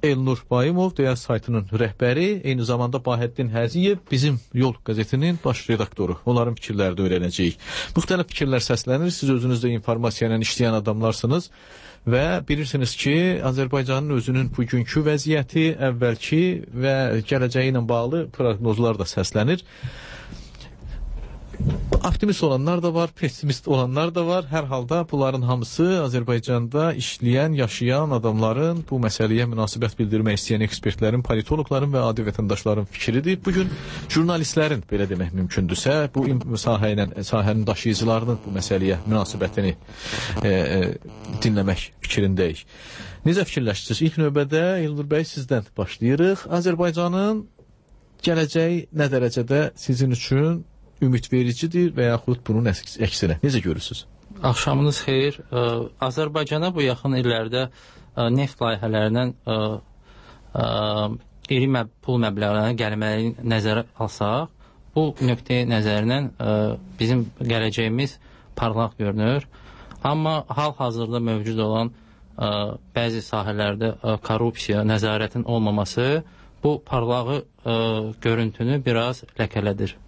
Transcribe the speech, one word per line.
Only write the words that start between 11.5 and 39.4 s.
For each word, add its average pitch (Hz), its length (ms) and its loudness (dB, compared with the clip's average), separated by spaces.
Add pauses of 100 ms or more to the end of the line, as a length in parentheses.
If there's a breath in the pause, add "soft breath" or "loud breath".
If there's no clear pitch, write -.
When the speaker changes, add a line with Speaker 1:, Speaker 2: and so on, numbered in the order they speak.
Speaker 1:
və 123 160 4 (240)
bilirsiniz 143 480 -2
ki, 143 200 2 (280)
Azərbaycanın 131 720 0
özünün 123 400 0
bugünkü 123 540 0
vəziyyəti, 156 580 2 (220)
əvvəlki 123 520 2 (300)
və 135 260 0 (220)
gələcəyi 127 560 2
ilə 120 80 0
bağlı 120 480 0
proqnozlar 113 640 2
da 95 80 -2
səslənir. 107 560 0 (2500 loud breath)
Optimist 196 380 2
olanlar 151 380 2
da 170 120 0
var, 165 220 0
pessimist 143 520 -2
olanlar 139 460 2
da 175 120 0
var. 180 180 0
Hər 147 240 -2
halda 135 420 -2
bunların 131 320 0
hamısı 123 440 0 (180)
Azərbaycanda 123 840 0 (100)
işləyən, 131 560 2
yaşayan 131 560 2
adamların, 117 800 2
bu 135 100 -2
məsələyə 113 480 2
münasibət 110 500 -2
bildirmək 107 380 2
istəyən 107 300 0
ekspertlərin, 110 580 0
politoloqların 139 680 0
və 127 160 2
adi 110 180 -2
vətəndaşların 104 640 0
fikridir. 156 540 0
Bu 190 100 0
gün 185 160 0 (400 loud breath)
jurnalistlərin, 156 800 2
belə 101 180 0
demək 90 320 -2
mümkündürsə, 92 560 0 (180)
bu 135 140 0
im-, 131 160 0 (160)
sahə 107 320 2
ilə, 101 160 0 (160)
sahənin 107 420 2
daşıyıcılarının 113 800 0
bu 101 140 -8
məsələyə 92 500 0
münasibətini, 98 640 0 (720 loud breath)